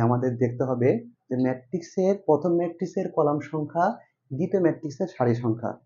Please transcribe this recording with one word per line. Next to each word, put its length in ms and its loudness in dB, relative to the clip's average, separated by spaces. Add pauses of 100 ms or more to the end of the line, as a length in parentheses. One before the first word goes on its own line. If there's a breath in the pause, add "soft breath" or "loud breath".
আমাদের 240 2 (120)
দেখতে 220 0
হবে 260 2 (380)
যে 60 -4 (100)
ম্যাট্রিক্সের, 680 -2 (120)
প্রথম 340 4
ম্যাট্রিক্সের 460 -4 (100)
কলাম 220 2 (120)
সংখ্যা 340 -2 (460 loud breath)
দ্বিতীয় 340 0
ম্যাট্রিক্সের 520 -2
সারি 260 2
সংখ্যা। 280 -2 (160)